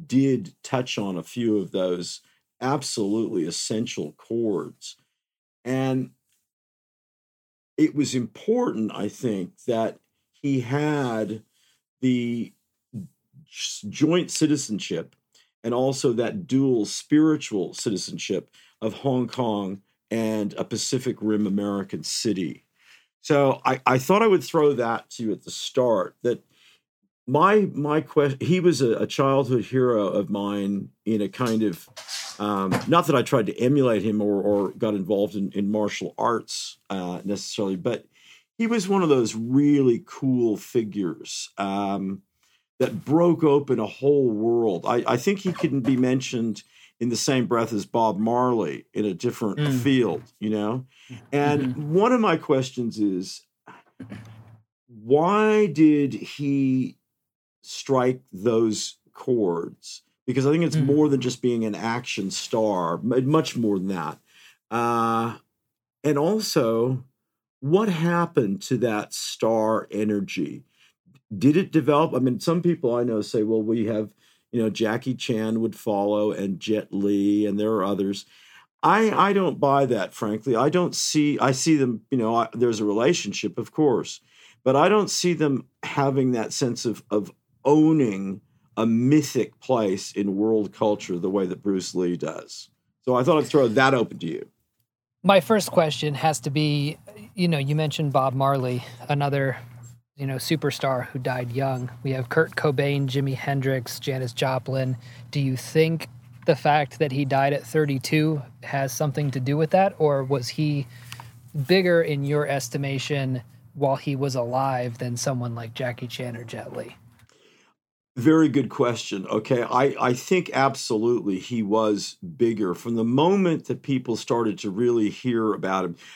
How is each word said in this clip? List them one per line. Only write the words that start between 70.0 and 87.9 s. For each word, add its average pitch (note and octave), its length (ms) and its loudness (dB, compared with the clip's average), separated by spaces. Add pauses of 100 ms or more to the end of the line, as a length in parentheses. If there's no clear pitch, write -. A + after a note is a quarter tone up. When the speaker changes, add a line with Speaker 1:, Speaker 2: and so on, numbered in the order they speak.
Speaker 1:
Did C#3 200 4
it E3+ 160 0
develop? D3 420 2
I B2+ 40 2
mean, B2+ 220 0
some E3+ 220 0
people D#3+ 320 0
I A#2+ 100 0
know A2+ 160 -2
say, A2 220 -2
"Well, A2 200 0
we A2+ 240 0
have, G#2+ 280 -4 (380)
you A#2+ 100 0
know, A2 80 0
Jackie A2+ 440 -2
Chan A2+ 460 -2
would A2+ 160 -2
follow G#2 540 0
and G2 300 -4
Jet G#2+ 320 -4
Li, G2+ 520 2
and G2+ 160 -2
there G#2+ 120 0
are G2+ 120 0
others." G2 400 -2 (580)
I, G3+ 280 4
I F3+ 220 2
don't F#3 260 2
buy C#3 280 4
that, G#2 280 0
frankly. A2 420 -2
I B2+ 120 4
don't E3+ 260 0
see, D3 460 0
I B2 100 4
see D3+ 260 2
them, B2 260 0 (100)
you C3+ 40 2
know, A2+ 200 2
I, A#2 180 2
there's A#2 260 2
a A2 40 -2
relationship, G#2 760 0
of - 140 -8
course, B2+ 480 0 (440)
but C3 120 4
I D#3 120 6
don't G3+ 220 4
see F3 240 0
them D3 320 0 (160)
having C3+ 500 0
that A2 200 -2
sense A#2+ 340 -2
of, G#2+ 240 -4
of G#2 220 -2 (320)
owning C3+ 760 4 (360)